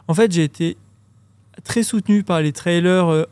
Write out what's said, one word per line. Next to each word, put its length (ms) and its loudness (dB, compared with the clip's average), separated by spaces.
en 60 -2
fait, 180 2
j'ai 120 2
été 340 -6
très 180 -2
soutenu 400 0
par 180 -2
les 120 0
trailers, 560 0
euh, 240 2